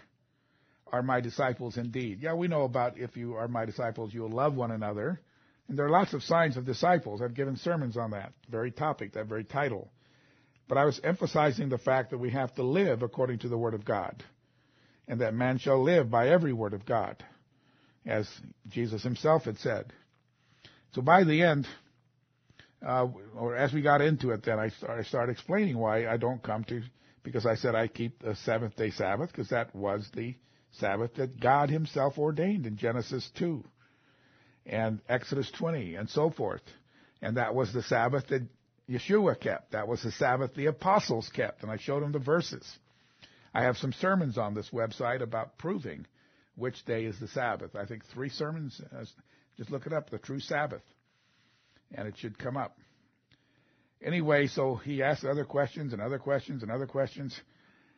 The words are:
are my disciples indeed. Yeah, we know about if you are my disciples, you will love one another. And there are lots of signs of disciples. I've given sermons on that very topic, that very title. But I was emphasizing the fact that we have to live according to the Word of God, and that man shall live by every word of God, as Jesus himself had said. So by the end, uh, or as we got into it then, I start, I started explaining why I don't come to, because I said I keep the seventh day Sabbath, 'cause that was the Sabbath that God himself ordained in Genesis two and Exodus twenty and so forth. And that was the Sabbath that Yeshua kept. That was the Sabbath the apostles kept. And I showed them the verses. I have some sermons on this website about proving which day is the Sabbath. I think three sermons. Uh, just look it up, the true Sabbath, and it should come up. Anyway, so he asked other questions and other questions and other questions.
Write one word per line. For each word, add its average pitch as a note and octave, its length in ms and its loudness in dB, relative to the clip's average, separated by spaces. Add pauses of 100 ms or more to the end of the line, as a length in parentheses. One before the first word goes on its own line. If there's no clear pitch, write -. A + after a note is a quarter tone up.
(920)
are B2 120 0
my B2+ 180 2
disciples B2 560 -2
indeed. A#2 460 -4
Yeah, D#3+ 120 -2
we F3 140 0
know D#3 140 2
about B2 360 0
if A#2+ 180 -10
you A#2+ 180 -6
are A2+ 120 -4
my A#2 200 -2
disciples, A2+ 480 -6
you A#2 80 -8
will A2 80 -6
love C3+ 260 2
one A#2 140 -2
another. G#2+ 500 -4 (480)
And C#3 100 -4
there C#3+ 80 2
are D3 40 4
lots G#3+ 220 6
of C#3 100 -4
signs E3 340 4
of B2+ 100 -4
disciples. C3 540 2
I've A#2+ 140 -4
given C3+ 220 -2
sermons D3 400 -2
on A2+ 140 -2
that G2+ 220 -8 (180)
very A#2 200 -2
topic, C3+ 420 -2
that G#2+ 140 -4
very A2 180 -4
title. C3 460 -2 (800)
But C3 100 4
I C#3+ 60 8
was C#3+ 180 4
emphasizing D3+ 680 2
the B2 100 0
fact C3 320 2
that C3 80 -4
we B2 120 -2
have C3 240 -2
to C#3 80 -2
live C3+ 400 2
according B2 380 -2
to B2 80 -4
the A#2 80 0
Word A2+ 180 0
of G#2 100 -6
God, G2+ 380 -2 (840)
and A#2 120 -2
that A2 140 2
man B2 240 2
shall C3+ 240 4
live C#3+ 280 6
by A#2+ 180 6
every E3 240 6
word A2 220 -2
of G2 100 -8
God, A2 400 0 (800)
as G#2+ 240 -2 (400)
Jesus A2 340 -4
himself D3+ 420 2
had A2 120 -4
said. A2 340 -4 (1000)
So C3 80 -4
by E3+ 240 8
the D#3 180 6
end, D3 240 6 (1200)
uh, B2+ 200 2 (280)
or A#2+ 220 -4
as C3 160 2
we D3+ 80 0
got C#3+ 220 6
into B2+ 300 4
it G#2+ 100 -2
then, A2 160 2
I A2 100 0
start, A#2 300 -6
I A2 60 -2
started B2 280 0
explaining F3 460 0
why A2+ 280 2
I A2+ 120 0
don't A#2+ 240 -2
come A2 220 -4
to, A#2+ 180 -4 (400)
because A#2+ 240 -2
I A2+ 80 6
said A#2 200 2
I A2+ 140 2
keep - 340 -6
the G#2+ 140 -2
seventh A2+ 400 -2
day A2 140 0
Sabbath, G#2 420 -2
'cause B2 160 -6
that A#2 260 -2
was G2+ 400 -2
the A#2 220 -8 (360)
Sabbath G#2+ 420 -2
that B2+ 260 -4
God C3+ 300 4
himself D3 480 0
ordained D#3 480 0
in G#2+ 100 -4
Genesis A#2+ 600 -2
two D#3+ 280 -2 (1000)
and A2 420 0
Exodus B2+ 420 0
twenty C3+ 440 -4
and G2+ 140 -6
so - 220 2
forth. G2 320 -4 (580)
And A2 160 -2
that A2+ 180 0
was A#2+ 180 0
the A#2+ 100 -2
Sabbath A#2+ 460 2
that C3+ 140 0 (460)
Yeshua F3+ 500 4
kept. - 340 -4
That G#2+ 140 -2
was A2+ 160 -2
the A2+ 80 -4
Sabbath C3 440 2
the C#3 120 -2
apostles D3+ 640 2
kept. - 340 -4
And G#2 80 -8
I A2 60 -4
showed C#3+ 260 -2
them D3 100 -2
the D3 60 0
verses. D3 600 -2 (720)
I A#2 100 2
have B2 140 4
some - 160 -4
sermons F3+ 460 2
on G#2 160 -2
this G#2 160 -6
website A#2+ 500 -2
about A2+ 380 -6
proving D#3 480 -6 (500)
which B2 300 -6
day A2+ 180 -2
is A2 160 -6
the G#2+ 80 -8
Sabbath. A2+ 480 -4
I G2+ 80 -6
think A2 220 -12
three C3 240 -8
sermons. D3+ 500 -8 (100)
Uh, B2 140 -14 (540)
just A2+ 120 -12
look C3+ 160 -6
it D3+ 60 -6
up, D3 160 -2
the A2 100 -8
true C#3 220 -8
Sabbath, C#3+ 420 -4 (1120)
and G#2 140 -8
it G2+ 80 -12
should A2 220 -10
come C3 180 -6
up. - 220 -8 (1200)
Anyway, D3+ 440 4
so C3+ 300 0
he C#3 260 -4
asked C#3 220 0
other C#3 200 0
questions C#3+ 480 -2
and G2+ 80 -6
other C3 180 -4
questions C3+ 440 -4
and A2 100 -6
other C3 140 -4
questions. C3+ 520 -4 (600)